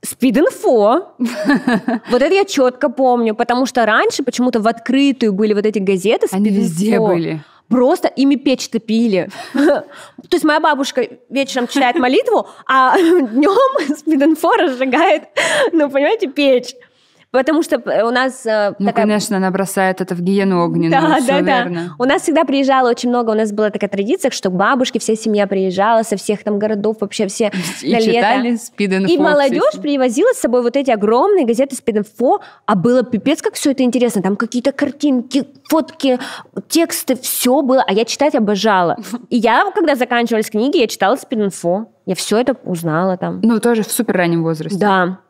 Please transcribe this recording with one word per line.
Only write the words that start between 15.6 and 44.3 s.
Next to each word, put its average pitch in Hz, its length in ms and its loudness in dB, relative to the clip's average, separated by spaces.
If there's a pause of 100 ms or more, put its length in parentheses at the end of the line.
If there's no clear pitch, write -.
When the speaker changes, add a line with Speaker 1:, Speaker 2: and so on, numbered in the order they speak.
Speaker 1:
ну, 294 180 2
понимаете, 311 380 0
печь. 269 460 0 (560)
Потому 285 320 0
что, 302 140 -2
э, 208 280 -2
у 233 60 0
нас, 254 360 -2
э, 208 320 0
Speaker 2:
Ну, 196 80 -2
Speaker 1:
такая 202 180 0
Speaker 2:
конечно, 208 320 -2
она 190 140 0
бросает 185 500 -2
это 185 140 -4
в 175 80 -6
гиену 190 420 2
огненную, 165 260 0 (120)
Speaker 1:
Да, 160 160 2
Speaker 2:
все 254 80 -2
Speaker 1:
да, 277 140 2
да. - 20 -
Speaker 2:
верно. 180 560 -2
Speaker 1:
У 240 60 0
нас 277 180 2
всегда 320 220 2
приезжало 262 440 2
очень 247 220 -2
много, 240 220 0
у - 20 0
нас 214 180 0
была 214 160 0
такая 208 220 -4
традиция, 233 400 -2
что - 180 -6
к 185 60 -4
бабушке 240 440 0
вся 214 160 0
семья 214 320 0
приезжала 196 580 0
со 214 120 -4
всех 202 260 -4
там 208 160 -4
городов, 214 420 -2
вообще 208 260 -4
все 202 260 -2 (300)
Speaker 2:
И 147 100 -2
Speaker 1:
на 233 80 2
лето. 226 120 2
Speaker 2:
читали 240 440 2
«Спид-инфо» 190 480 -2
Speaker 1:
И - 40 0
Speaker 2:
всей 330 100 4
Speaker 1:
молодежь 294 560 2
Speaker 2:
семьей. - 80 -14
Speaker 1:
привозила 285 500 0
с - 80 -4
собой 247 220 0
вот 240 120 -2
эти 269 160 0
огромные 254 540 2
газеты 233 320 0
«Спид-инфо», 240 640 -2 (240)
а 208 100 0
было 240 280 2
пипец, 254 400 -2
как 427 140 -2
все 285 160 0
это 262 100 -2
интересно. 240 400 0
Там 190 140 0
какие-то 247 360 -2
картинки, 277 720 -2 (240)
фотки, 277 500 -2 (520)
тексты, 330 440 -2
все 254 460 -2
было. 262 260 2
А 190 60 -2
я 220 140 0
читать 294 300 -2
обожала. 196 600 0
Speaker 2:
<laughs> 202 320 -12
Speaker 1:
И - 80 -2
я, 240 380 2
когда 311 220 0
заканчивались 233 520 -2
книги, 269 300 0
я 233 80 2
читала 208 300 0
«Спид-инфо». 202 720 -4 (180)
Я 185 80 -2
все - 240 -2
это 247 260 0
узнала 175 540 -2
там. 175 240 -6
Speaker 2:
Ну, 226 180 2
тоже 233 220 2
в - 100 -6
супер 214 240 -2
раннем 170 260 2